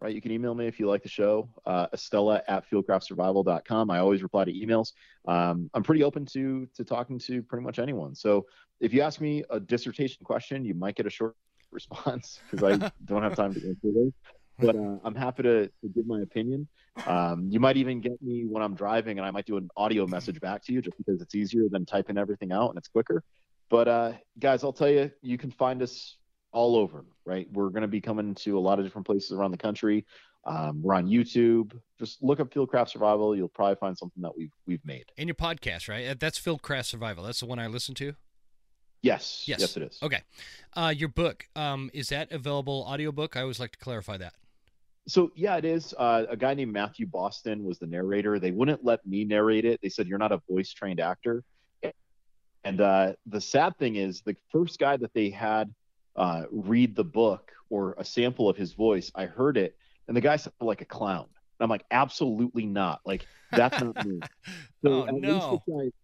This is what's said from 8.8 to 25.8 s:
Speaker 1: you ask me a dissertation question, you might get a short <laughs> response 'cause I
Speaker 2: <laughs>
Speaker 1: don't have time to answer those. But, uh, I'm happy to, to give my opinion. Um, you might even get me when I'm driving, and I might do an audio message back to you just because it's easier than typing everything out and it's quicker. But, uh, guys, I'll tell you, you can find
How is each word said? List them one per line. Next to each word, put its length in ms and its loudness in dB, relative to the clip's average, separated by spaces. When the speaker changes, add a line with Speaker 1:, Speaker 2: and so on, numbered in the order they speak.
Speaker 1:
you 80 6
ask 200 -2
me 280 -2
a 100 -2
dissertation 640 -4
question, 400 -4
you 80 -2
might 220 -4
get 100 2
a 40 2
short 260 -4
<laughs> 180 -20
response 720 -8
'cause 120 0
I 340 4
Speaker 2:
<laughs> 80 -18
Speaker 1:
don't 180 0
have 120 0
time 180 0
to 60 -6
answer 180 -6
those. 180 4
But, 160 6
uh, 280 -4
I'm 120 -6
happy 280 -2
to, 240 6
to 280 -14
give 100 0
my 160 -2
opinion. 460 -4
Um, 420 0
you 100 2
might 160 6
even 260 0
get 200 -4
me 240 -4
when 160 -2
I'm 140 -2
driving, 420 0
and 80 -4
I 60 -4
might 160 -6
do 100 -2
an 180 -6
audio 300 2
message 340 -6
back 260 -6
to 80 -4
you 80 2
just 160 -8
because 240 -2
it's 120 -12
easier 360 2
than 160 -2
typing 340 -2
everything 320 -4
out 180 2
and 80 -8
it's 100 -12
quicker. 360 0
But, 180 6
uh, 240 2
guys, 260 2
I'll 80 -2
tell 200 4
you, 180 4
you 160 -4
can 100 -8
find 320 0